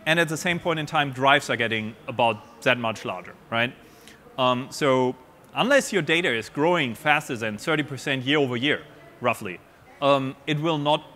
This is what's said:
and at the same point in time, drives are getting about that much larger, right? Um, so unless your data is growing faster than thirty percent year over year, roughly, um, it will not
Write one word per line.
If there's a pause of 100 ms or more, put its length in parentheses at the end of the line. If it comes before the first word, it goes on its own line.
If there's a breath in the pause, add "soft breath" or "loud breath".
and
at
the
same
point
in
time,
drives
are
getting (100)
about
that
much
larger, (160)
right? (680 loud breath)
Um,
so (400)
unless
your
data
is
growing
faster
than
thirty
percent
year
over
year, (380)
roughly, (420)
um, (100)
it
will
not (160)